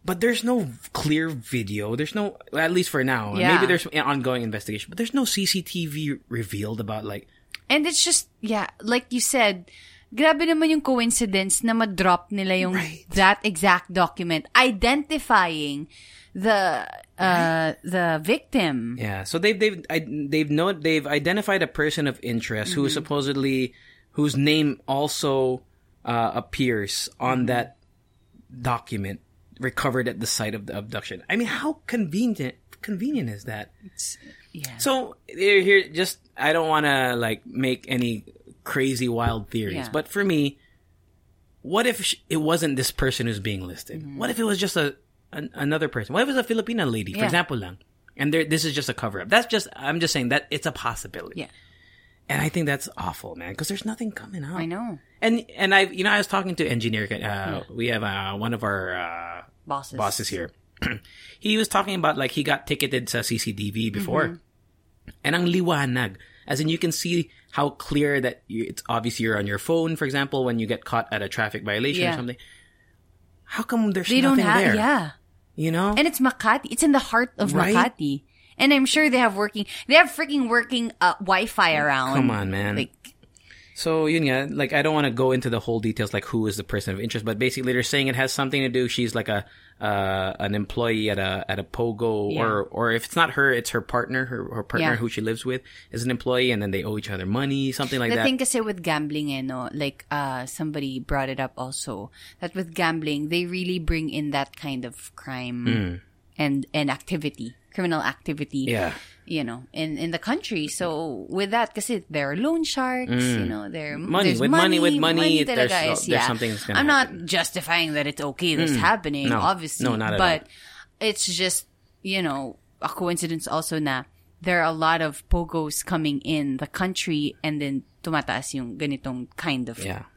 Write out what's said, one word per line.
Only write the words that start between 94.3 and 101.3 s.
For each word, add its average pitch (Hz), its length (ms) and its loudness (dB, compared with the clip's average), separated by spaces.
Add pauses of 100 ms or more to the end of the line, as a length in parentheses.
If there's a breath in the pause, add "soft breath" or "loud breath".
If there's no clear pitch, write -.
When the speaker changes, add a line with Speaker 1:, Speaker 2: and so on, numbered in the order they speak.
Speaker 1:
her 110 100 -6
partner 156 300 0
Speaker 2:
Yeah. 135 80 0
Speaker 1:
who 117 80 0
she 107 160 -4
lives 113 240 -4
with 127 140 -4 (280 loud breath)
is 117 140 -6
an 127 80 0
employee, 127 400 2
and 107 80 0
then 104 160 -2
they 98 80 -2
owe 107 160 -4
each 104 80 -12
other 95 160 -6
money, 135 480 0
something 135 260 -4
like 120 140 0
Speaker 2:
The - 80 0
Speaker 1:
that. 113 80 2
Speaker 2:
thing 262 80 0
kasi 247 240 0
with 208 240 -6
gambling, 151 480 -2
eh, 135 80 -4
no? 127 320 -6
Like, 143 380 -6
uh, 135 340 -4
somebody 143 560 -6
brought 135 320 -2